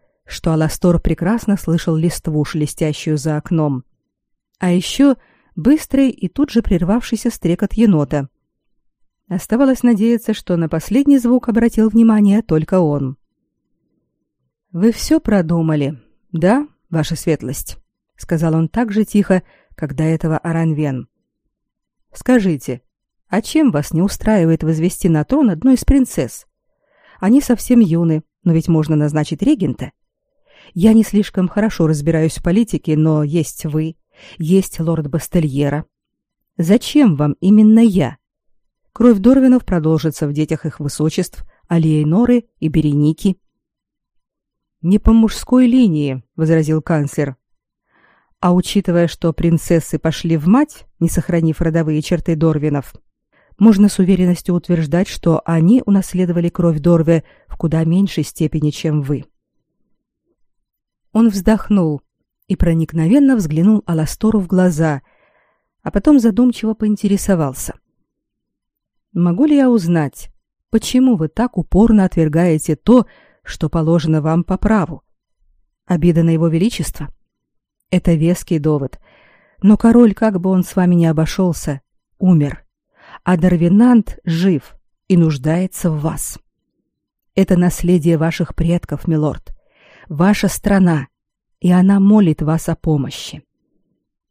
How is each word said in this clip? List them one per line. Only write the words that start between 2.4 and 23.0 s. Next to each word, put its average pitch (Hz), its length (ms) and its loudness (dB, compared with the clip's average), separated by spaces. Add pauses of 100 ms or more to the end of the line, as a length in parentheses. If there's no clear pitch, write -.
шелестящую 151 720 -4
за 151 200 -4
окном, 147 460 -2 (760)
а 180 120 0
еще 254 440 2 (400)
быстрый 269 540 0
и - 180 -6
тут - 220 -4
же 233 120 0
прервавшийся 196 680 -2
стрекот 175 440 -4
енота. 147 560 0 (960)
Оставалось 240 560 -2
надеяться, 226 500 0
что - 240 -4
на 165 120 -2
последний 277 480 2
звук 240 320 0
обратил 220 400 2
внимание 214 520 4
только 156 380 0
он. 143 380 -2 (1500)
«Вы 190 200 0
все - 280 -2
продумали, 160 840 -2 (300)
да, 208 360 0 (220)
ваша 160 260 -4
светлость?» - 600 -6 (380)
сказал 160 400 -2
он 160 140 0
так 226 220 -4
же 208 140 0
тихо, 190 380 0 (320)
как 139 200 -10
до 151 80 -2
этого 160 340 -2
Аранвен. 156 680 -4 (1080)
«Скажите, 185 680 -2 (460)